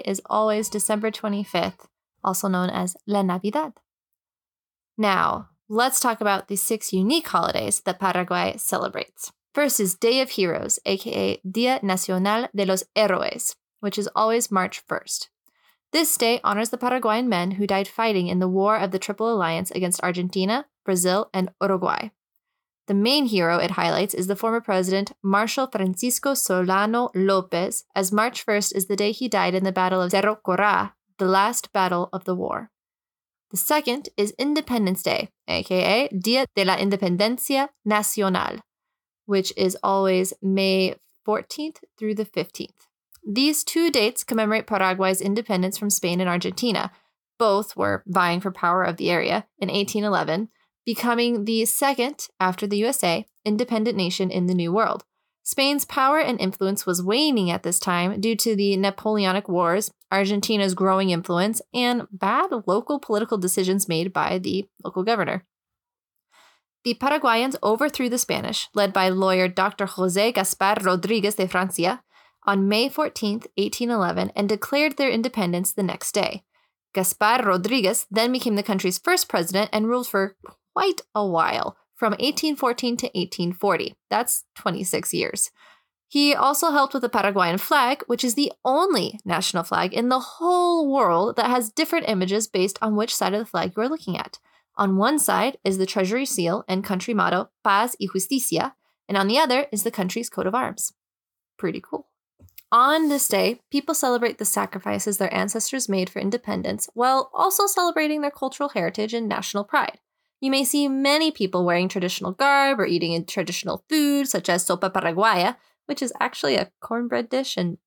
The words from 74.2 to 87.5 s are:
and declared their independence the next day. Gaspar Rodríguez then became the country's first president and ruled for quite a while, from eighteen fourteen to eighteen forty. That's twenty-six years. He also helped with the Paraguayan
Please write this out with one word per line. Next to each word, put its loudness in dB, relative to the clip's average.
and 0
declared 0
their 0
independence 0
the -4
next -4
day. -2
Gaspar 2
Rodríguez 2
then 2
became 0
the 0
country's 0
first 2
president 0
and 0
ruled 0
for -2
quite 0
a 0
while, 0
from 0
eighteen -2
fourteen -2
to -6
eighteen -2
forty. -2
That's -2
twenty-six -4
years. -4
He 2
also 2
helped 2
with -2
the -2
Paraguayan 2